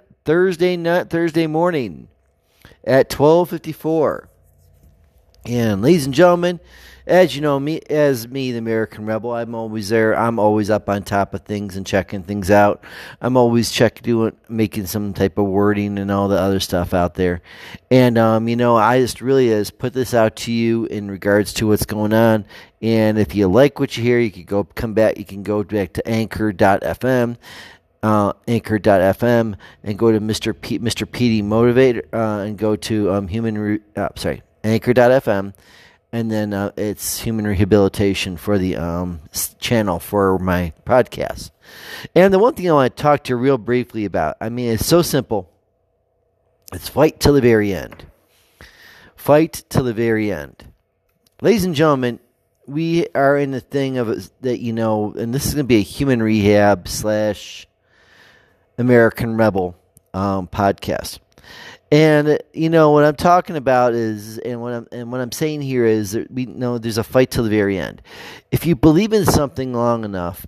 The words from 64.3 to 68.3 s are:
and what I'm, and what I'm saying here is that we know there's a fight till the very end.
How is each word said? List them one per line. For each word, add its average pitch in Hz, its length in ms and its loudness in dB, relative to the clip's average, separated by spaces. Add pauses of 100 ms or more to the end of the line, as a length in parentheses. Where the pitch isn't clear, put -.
and 120 240 -10
what 120 140 -10
I'm, 117 180 -12
and 117 180 -12
what 127 120 -6
I'm 120 100 -8
saying 151 300 -4
here 127 240 2
is 107 260 2
that 107 180 -6
we 127 140 -6
know 120 320 -6
there's 113 220 -4
a 110 40 0
fight 127 280 2
till 123 140 -2
the 110 40 0
very 101 300 2
end. 64 240 -10 (480)